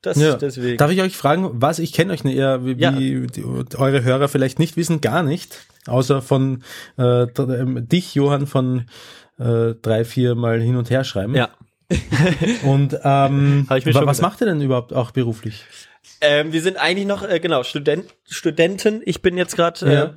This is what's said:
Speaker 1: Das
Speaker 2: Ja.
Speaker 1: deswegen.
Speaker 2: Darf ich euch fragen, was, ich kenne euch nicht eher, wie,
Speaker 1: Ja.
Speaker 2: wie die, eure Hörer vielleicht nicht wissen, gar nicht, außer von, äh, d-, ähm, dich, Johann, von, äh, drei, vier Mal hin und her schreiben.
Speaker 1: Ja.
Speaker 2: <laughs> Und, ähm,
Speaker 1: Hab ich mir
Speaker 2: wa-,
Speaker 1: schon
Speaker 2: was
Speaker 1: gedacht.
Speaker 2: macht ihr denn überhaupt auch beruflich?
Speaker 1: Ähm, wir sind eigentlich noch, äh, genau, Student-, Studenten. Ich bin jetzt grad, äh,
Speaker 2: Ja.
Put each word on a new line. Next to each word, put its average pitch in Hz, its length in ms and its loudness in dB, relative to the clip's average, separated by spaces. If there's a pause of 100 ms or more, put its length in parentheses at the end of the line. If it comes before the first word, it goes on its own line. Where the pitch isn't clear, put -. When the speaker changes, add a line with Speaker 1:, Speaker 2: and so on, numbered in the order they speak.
Speaker 1:
Das - 160 -2
Speaker 2:
Ja. 147 200 4
Speaker 1:
deswegen. 123 400 -4
Speaker 2:
Darf 147 160 2
ich 190 100 0
euch 185 140 -4
fragen, 160 380 0
was, 143 260 0
ich 165 120 -4
kenne 180 200 0
euch 160 100 -6
nicht 131 140 0
eher, 135 280 0
wie, 131 160 -2
Speaker 1:
Ja. 139 160 2
Speaker 2:
wie 131 300 -2
die, 123 160 -10 (340)
eure 135 280 2
Hörer 135 240 2
vielleicht 131 320 0
nicht 165 160 0
wissen, 165 240 -2
gar 175 240 0
nicht, 156 340 -4 (300)
außer 131 340 2
von, 131 400 0 (360)
äh, 123 280 4
d-, 120 160 -4
ähm, 127 460 -4
dich, 180 260 0
Johann, 143 320 2
von, 127 380 0 (560)
äh, 117 420 0
drei, 110 220 2
vier 123 320 0
Mal 117 240 0
hin 123 160 2
und 120 140 -2
her 131 120 2
schreiben. 107 320 -4
Speaker 1:
Ja. 123 140 2 (420)
Speaker 2:
<laughs> 175 720 0
Und, 139 400 2
ähm, 139 680 2
Speaker 1:
Hab 135 100 2
ich 131 80 -2
mir 131 80 2
Speaker 2:
wa-, 135 40 6
Speaker 1:
schon 147 80 4
Speaker 2:
was 143 120 2
Speaker 1:
gedacht. 170 160 2
Speaker 2:
macht - 80 -6
ihr - 40 2
denn 165 140 0
überhaupt 127 320 0
auch 123 180 -2
beruflich? 113 540 -4 (560)
Speaker 1:
Ähm, 151 320 2
wir 160 100 -2
sind 185 140 -2
eigentlich 185 300 -2
noch, 196 220 -4
äh, 175 120 0
genau, 160 240 0
Student-, 147 500 -4 (160)
Studenten. 190 720 -2
Ich - 160 -4
bin 180 160 0
jetzt 180 200 -4
grad, 170 260 0
äh, 143 120 4
Speaker 2:
Ja. 147 220 0